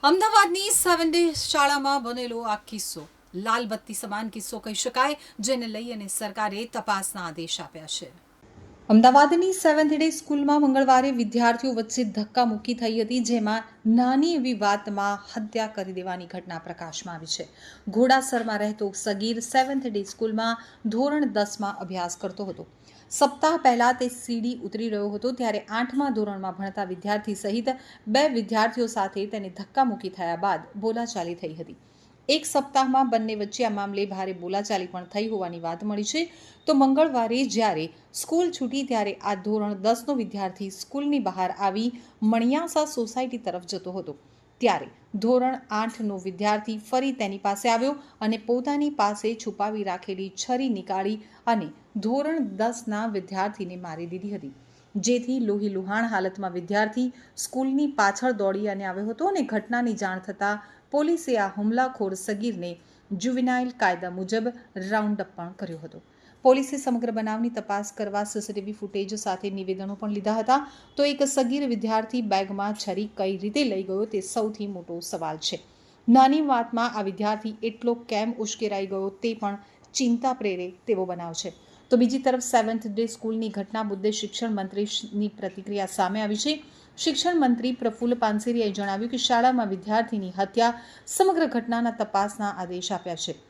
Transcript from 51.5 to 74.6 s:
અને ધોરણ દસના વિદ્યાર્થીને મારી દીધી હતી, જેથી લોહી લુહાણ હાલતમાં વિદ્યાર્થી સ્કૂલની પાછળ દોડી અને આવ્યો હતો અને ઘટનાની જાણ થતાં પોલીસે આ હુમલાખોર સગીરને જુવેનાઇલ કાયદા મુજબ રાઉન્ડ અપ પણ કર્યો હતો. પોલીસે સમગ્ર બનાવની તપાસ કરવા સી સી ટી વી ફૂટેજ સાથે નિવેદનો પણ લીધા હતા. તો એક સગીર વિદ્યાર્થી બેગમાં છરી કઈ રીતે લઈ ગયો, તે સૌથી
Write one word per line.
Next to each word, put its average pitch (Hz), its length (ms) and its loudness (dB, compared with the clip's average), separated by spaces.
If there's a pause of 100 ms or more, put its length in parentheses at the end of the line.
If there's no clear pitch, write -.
અને 185 140 0 (380)
ધોરણ 294 340 0 (200)
દસના 220 500 -2
વિદ્યાર્થીને 190 760 -4
મારી 170 240 -10
દીધી 190 300 -8
હતી, 143 160 -12 (420)
જેથી 240 420 0 (120)
લોહી 202 260 0
લુહાણ 208 380 -2
હાલતમાં 190 420 -2
વિદ્યાર્થી 208 500 0 (380)
સ્કૂલની 269 440 0 (120)
પાછળ 208 420 2
દોડી 202 320 0
અને 196 160 -6
આવ્યો 202 220 -6
હતો 311 220 0
અને 330 180 0
ઘટનાની 226 500 0
જાણ 185 240 -4
થતાં 208 400 -2 (260)
પોલીસે 302 460 2
આ 196 160 2
હુમલાખોર 226 640 0
સગીરને 202 560 -4 (380)
જુવેનાઇલ 247 680 0
કાયદા 180 380 0
મુજબ 220 340 -2 (300)
રાઉન્ડ 208 440 0
અપ - 100 -20
પણ 175 240 -12
કર્યો 165 240 -8
હતો. 160 180 -16 (440)
પોલીસે 269 320 6
સમગ્ર 240 340 0
બનાવની 220 440 -2
તપાસ 208 380 -4
કરવા 202 320 -2
સી 208 200 -6
સી 214 80 -10
ટી 196 120 -6
વી 208 140 -8
ફૂટેજ 202 380 -6
સાથે 196 340 -4
નિવેદનો 190 440 -6
પણ 208 220 -4
લીધા 208 220 0
હતા. 254 200 4 (360)
તો 285 160 4
એક 277 160 0
સગીર 269 400 2
વિદ્યાર્થી 220 560 0 (100)
બેગમાં 196 480 0
છરી 202 260 -4 (100)
કઈ 196 160 0 (100)
રીતે 214 200 0
લઈ 190 200 0
ગયો, 190 220 -2
તે 214 180 -4
સૌથી 214 500 -4